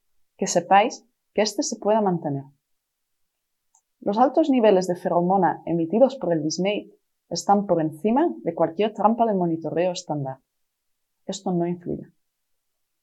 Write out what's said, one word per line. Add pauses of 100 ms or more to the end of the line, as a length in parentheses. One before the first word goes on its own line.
(380)
que
sepáis (280)
que
este
se
pueda
mantener. (1500)
Los
altos
niveles
de
feromona
emitidos
por
el
Dismate (320)
están
por
encima (140)
de
cualquier
trampa
de
monitoreo
estándar. (880)
Esto
no
influye. (960)